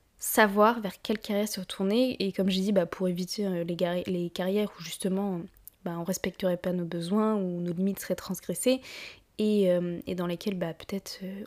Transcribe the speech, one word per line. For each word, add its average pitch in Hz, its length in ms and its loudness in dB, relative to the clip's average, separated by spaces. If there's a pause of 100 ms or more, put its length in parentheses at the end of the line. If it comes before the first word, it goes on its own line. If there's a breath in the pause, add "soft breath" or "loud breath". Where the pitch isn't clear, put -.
(220 soft breath)
savoir 214 580 6
vers 196 200 -6
quelle 214 180 -2
carrière 208 300 0
se - 120 -6
retourner, 208 640 0
et 196 80 0
comme 190 200 0
j'ai 190 100 2
dit, 196 120 2
bah, 190 120 6
pour 185 240 -2
éviter, 180 380 -2
euh, 175 180 -2
les 175 100 -2
gar-, 175 320 0
les 175 220 -2
carrières 196 500 0
où - 40 -16
justement, 185 580 -2 (420)
bah, 175 160 -6
on 170 60 -6
respecterait 180 540 -2
pas 180 140 -2
nos 180 120 -2
besoins, 180 520 0
où 180 260 -2
nos 175 100 -2
limites 190 280 0
seraient - 140 -4
transgressées, 247 680 -2 (560 loud breath)
et, 208 340 4
euh, 175 340 0
et 185 80 -4
dans 175 120 -2
lesquelles, 180 320 -2
bah, 165 160 -2
peut-être, - 480 -10
euh, 196 240 -10